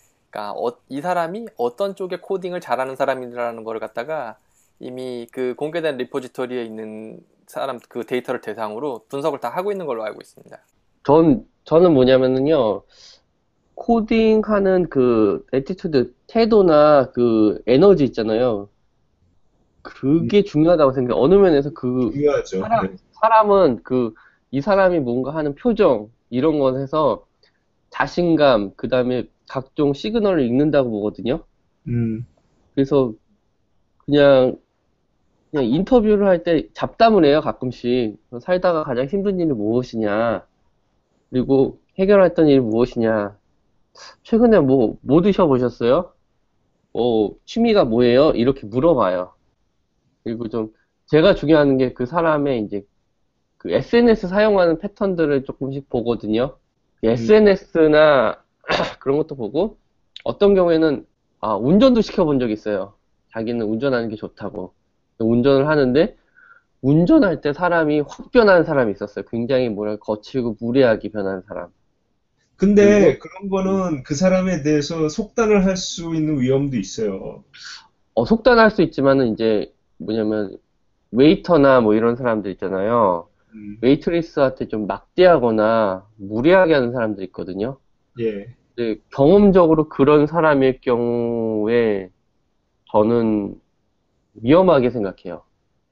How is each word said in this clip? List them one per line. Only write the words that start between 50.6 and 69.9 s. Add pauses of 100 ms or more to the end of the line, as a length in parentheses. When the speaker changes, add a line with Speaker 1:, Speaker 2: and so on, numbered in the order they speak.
Speaker 2:
제가
중요한
게
그
사람의
이제 (720)
그
에스엔에스
사용하는
패턴들을
조금씩
보거든요. (460)
Speaker 3:
음.
Speaker 2:
에스엔에스나 (220)
<clears throat>
그런
것도
보고 (460)
어떤
경우에는, (360)
아,
운전도
시켜본
적이
있어요. (380)
자기는
운전하는
게
좋다고. (460)
운전을
하는데 (680)
운전할
때
사람이
확
변하는
사람이
있었어요.
굉장히
뭐랄까